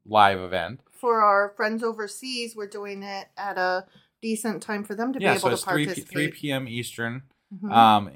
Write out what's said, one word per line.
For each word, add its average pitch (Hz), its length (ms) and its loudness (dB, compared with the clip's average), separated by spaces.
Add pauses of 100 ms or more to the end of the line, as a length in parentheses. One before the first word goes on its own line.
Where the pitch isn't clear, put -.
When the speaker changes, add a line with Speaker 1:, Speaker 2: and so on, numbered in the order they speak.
Speaker 1:
live 101 320 6
event. 90 400 -4 (140)
Speaker 2:
For 233 300 0
our 202 340 4
friends 226 260 -4
overseas, 226 720 -8
we're 208 140 -10
doing 202 340 -12
it 196 240 -12 (100)
at 190 220 -6
a 185 280 0 (340)
decent 220 420 -4
time 208 220 -6
for 214 100 -10
them 240 180 -4
to 269 80 -6
Speaker 1:
Yeah, 285 120 4
Speaker 2:
be - 60 2
able - 20 -6
Speaker 1:
so - 80 2
Speaker 2:
to - 60 0
Speaker 1:
it's - 100 -4
three 170 180 0
p-, 151 40 -2
Speaker 2:
participate. 175 260 -8
Speaker 1:
three 151 180 -2
P 147 220 -6
M 131 160 -4
Eastern, 117 540 -6 (300)
Speaker 2:
Mm-hmm. 190 200 -10
Speaker 1:
um, 107 440 8